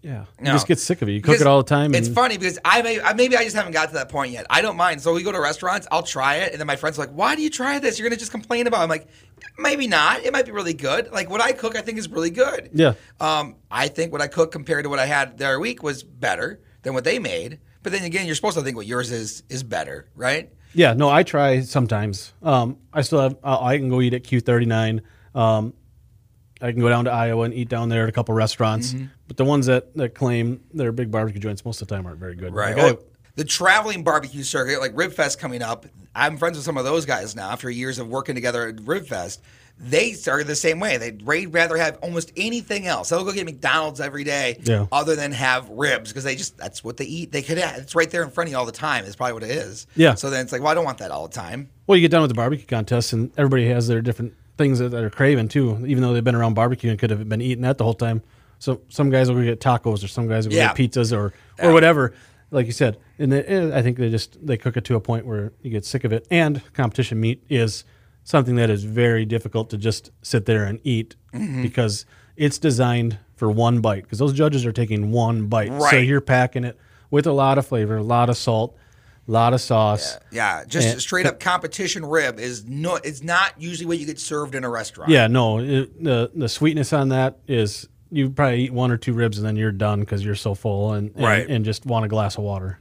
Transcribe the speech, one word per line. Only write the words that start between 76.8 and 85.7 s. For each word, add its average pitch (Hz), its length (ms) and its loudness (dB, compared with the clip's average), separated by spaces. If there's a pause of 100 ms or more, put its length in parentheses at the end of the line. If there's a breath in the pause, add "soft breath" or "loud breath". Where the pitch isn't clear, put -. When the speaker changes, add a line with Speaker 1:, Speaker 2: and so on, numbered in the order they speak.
Speaker 1:
with 143 160 2
a 156 60 2
lot 139 260 4
of 131 80 0
flavor, 110 300 0
a 107 60 -2
lot 120 280 2
of 117 80 0
salt, 113 380 -2 (520 soft breath)
a - 20 -8
lot 117 220 4
of 127 80 2
sauce. 107 560 2 (140)
Speaker 2:
Yeah, 98 300 0
yeah. 65 40 -14
Just 123 240 0
Speaker 1:
And 120 140 -2
Speaker 2:
straight 185 240 -2
up 170 140 0
competition 175 640 -4
rib 143 340 0
is 117 240 -8
no, 151 320 -4
it's 139 260 -8
not 175 380 0
usually 170 260 -10
what 170 120 -2
you 147 80 -8
get 151 140 -10
served 147 340 -6
in 131 100 -6
a 120 60 -4
restaurant. 113 400 -4
Speaker 1:
Yeah, 123 160 8
no. 113 320 4
It, 135 440 -2